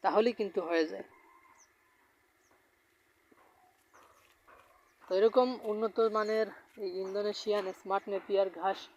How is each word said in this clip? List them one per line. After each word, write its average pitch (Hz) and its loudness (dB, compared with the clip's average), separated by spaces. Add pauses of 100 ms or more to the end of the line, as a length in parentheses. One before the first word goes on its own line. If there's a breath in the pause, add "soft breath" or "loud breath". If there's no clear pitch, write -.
তাহলেই 220 4
কিন্তু 202 -2 (100)
হয়ে 165 2
যায়। 190 -12 (4000)
তো - -4
এরকম 233 6 (240)
উন্নত 214 -4 (200)
মানের 214 0 (360)
এই 190 -6 (120)
ইন্দোনেশিয়ান 202 -2 (140)
স্মার্ট 196 -4
নেপিয়ার 196 0 (100)
ঘাস 190 -2 (180)